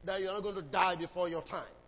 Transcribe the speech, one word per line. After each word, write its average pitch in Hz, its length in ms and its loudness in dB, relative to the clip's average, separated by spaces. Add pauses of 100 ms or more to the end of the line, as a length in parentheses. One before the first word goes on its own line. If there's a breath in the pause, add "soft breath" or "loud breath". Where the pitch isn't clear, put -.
that 196 160 -2
you're 190 120 -2
not 202 100 -4
going 202 120 -4
to 190 60 -4
die 180 340 4
before 170 340 0
your 165 120 -2
time. 160 220 -6 (240)